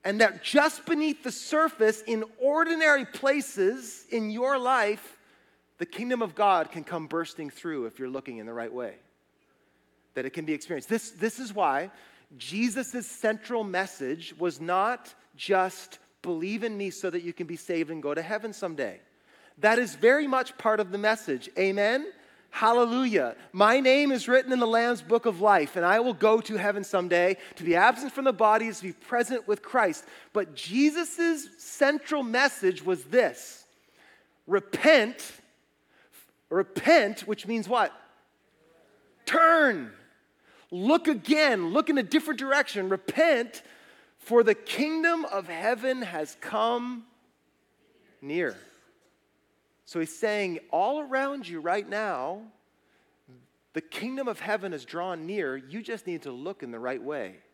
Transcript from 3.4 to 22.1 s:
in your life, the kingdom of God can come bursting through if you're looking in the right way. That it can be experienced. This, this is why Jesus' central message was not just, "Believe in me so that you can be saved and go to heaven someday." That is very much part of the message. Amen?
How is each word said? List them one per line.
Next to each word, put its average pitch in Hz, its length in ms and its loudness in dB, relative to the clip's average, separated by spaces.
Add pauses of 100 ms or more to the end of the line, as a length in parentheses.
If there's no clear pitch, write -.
in 220 220 -4
your 254 260 0
life, 247 600 0 (600)
the 175 80 -6
kingdom 240 360 -4
of 180 140 -4
God 185 360 2
can 160 120 -10
come 160 240 -8
bursting 160 420 -6
through 147 360 -8
if 110 140 -12
you're 127 100 -8
looking 131 300 -10
in 107 60 -12
the 117 60 -12
right 117 220 -10
way. 123 220 -8 (1200)
That 131 100 -6
it 131 60 -8
can 160 120 -10
be 156 80 -6
experienced. 147 380 -8
This, 220 220 -2
this 220 280 -6
is 226 140 -10
why 170 360 0 (480)
Jesus' 220 680 -4
central 220 560 -4
message 170 760 -6
was 160 220 -4
not 190 540 -2 (240)
just, 185 640 -2 (220)
"Believe 185 440 -4
in 214 120 -6
me 202 120 -6
so 180 200 -6
that 175 140 -4
you 175 80 -8
can 165 160 -10
be 170 80 -10
saved 160 340 -4
and 156 140 -10
go 143 100 -4
to 160 80 -4
heaven 214 300 -8
someday." 143 480 -8 (600)
That 220 200 4
is 233 160 -2
very 277 320 6
much 262 300 -2
part 214 240 2
of 180 100 -4
the 202 60 -6
message. 208 600 -2
Amen? 202 480 2 (460)